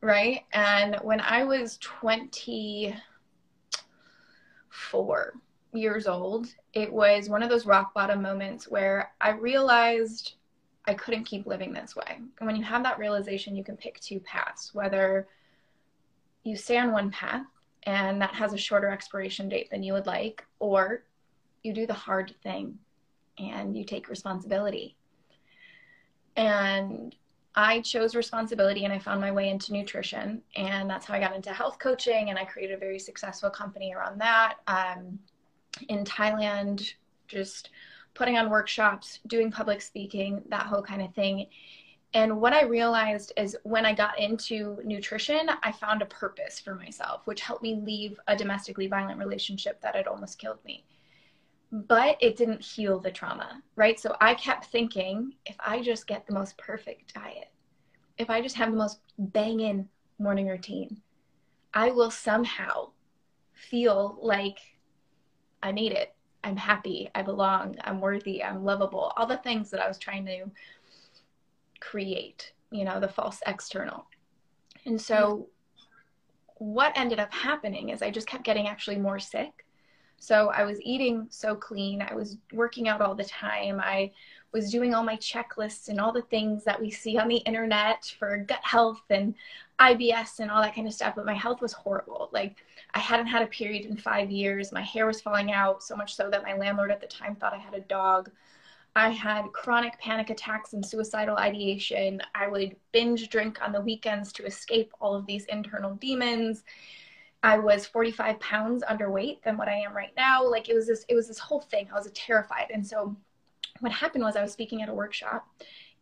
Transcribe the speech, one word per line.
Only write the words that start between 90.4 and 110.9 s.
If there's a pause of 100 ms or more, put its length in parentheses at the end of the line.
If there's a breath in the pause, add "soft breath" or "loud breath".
and
all
that
kind
of
stuff,
but
my
health
was
horrible.
Like, (300 loud breath)
I
hadn't
had
a
period
in
five
years,
my
hair
was
falling
out,
so
much
so
that
my
landlord
at
the
time
thought
I
had
a
dog. (640 soft breath)
I
had
chronic
panic
attacks
and
suicidal
ideation. (120)
I
would (180)
binge
drink
on
the
weekends
to
escape
all
of
these
internal
demons. (800 loud breath)
I
was
forty-five
pounds
underweight
than
what
I
am
right
now.
Like,
it
was
this,